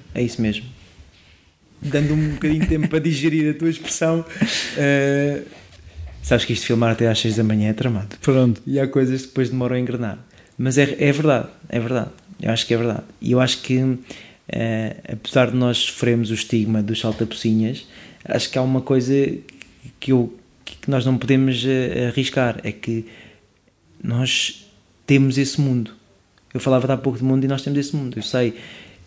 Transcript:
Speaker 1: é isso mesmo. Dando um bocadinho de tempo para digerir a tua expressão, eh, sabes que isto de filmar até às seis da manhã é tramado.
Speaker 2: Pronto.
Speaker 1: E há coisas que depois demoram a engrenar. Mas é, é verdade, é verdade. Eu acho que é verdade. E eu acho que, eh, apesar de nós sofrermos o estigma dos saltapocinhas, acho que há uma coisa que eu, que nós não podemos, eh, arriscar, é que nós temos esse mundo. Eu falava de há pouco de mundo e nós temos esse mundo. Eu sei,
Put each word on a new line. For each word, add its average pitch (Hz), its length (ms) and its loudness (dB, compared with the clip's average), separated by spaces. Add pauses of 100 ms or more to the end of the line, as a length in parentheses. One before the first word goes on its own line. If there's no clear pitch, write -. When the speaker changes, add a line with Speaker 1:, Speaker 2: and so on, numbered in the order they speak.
(140)
Speaker 1:
é 123 80 -2
isso 120 200 -2
mesmo. 107 240 -2 (1160)
Dando 147 320 0
um 151 180 2
bocadinho 156 300 0
de 180 60 2
tempo 156 200 2
para 156 120 0
digerir 151 540 2
a 151 40 -8
tua 160 120 0
expressão, 165 540 -2 (540)
eh, 143 640 2 (800)
sabes - 240 2
que 123 80 -2
isto 107 80 -4
de - 60 -6
filmar 117 240 4
até 113 160 2
às 110 120 2
seis 110 160 0
da 113 80 2
manhã 107 260 2
é 110 40 2
tramado. 107 480 -4
Speaker 2:
Pronto. 127 440 4
Speaker 1:
E 135 140 0
há 135 80 2
coisas 131 360 0
que - 40 -16
depois 127 220 -2
demoram 123 260 -2
a 127 40 0
engrenar. 120 380 -4 (400)
Mas 127 200 0
é, 139 220 4
é 143 120 6
verdade, 143 360 2 (200)
é - 120 -2
verdade. 117 300 -2 (320)
Eu 110 100 0
acho 113 140 -2
que - 80 0
é 117 40 4
verdade. 113 260 -2 (180)
E 120 120 0
eu 127 80 4
acho 127 200 0
que, 127 360 0 (500)
eh, 110 480 -4 (160)
apesar 120 400 0
de 127 60 0
nós 123 220 2
sofrermos 117 520 0
o - 20 -2
estigma 110 480 0
dos 107 200 -4
saltapocinhas, 110 840 -2 (380)
acho - 260 -2
que - 80 -6
há 131 40 2
uma 131 180 0
coisa 131 340 2 (840)
que - 120 -4
eu, 120 220 2 (320)
que - 260 -8
nós 127 140 0
não 131 120 2
podemos, 131 480 2
eh, 127 420 0
arriscar, 123 560 -2
é 107 100 -4
que 113 320 -6 (960)
nós - 680 -2 (380)
temos 135 300 4
esse 139 220 0
mundo. 123 320 0 (600)
Eu 127 60 -6
falava 131 260 2
de 135 80 0
há 127 40 2
pouco 120 200 -2
de 117 60 -4
mundo 131 220 2
e - 20 0
nós 135 140 -2
temos 143 180 -2
esse 143 160 -4
mundo. 127 220 -6
Eu 107 60 -6
sei, 123 300 0 (540)